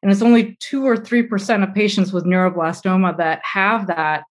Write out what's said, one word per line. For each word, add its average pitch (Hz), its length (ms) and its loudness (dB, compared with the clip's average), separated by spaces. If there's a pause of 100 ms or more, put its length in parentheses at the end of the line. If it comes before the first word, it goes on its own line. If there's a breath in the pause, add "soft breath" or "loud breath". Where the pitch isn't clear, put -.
And 196 100 2
it's 202 80 2
only 233 400 4
two 269 260 -4
or 226 120 2
three 233 240 0
percent 208 400 -2
of 196 120 -4
patients 202 380 0
with 175 140 -2
neuroblastoma 180 880 0
that 160 260 -2
have 202 440 0
that 156 440 -4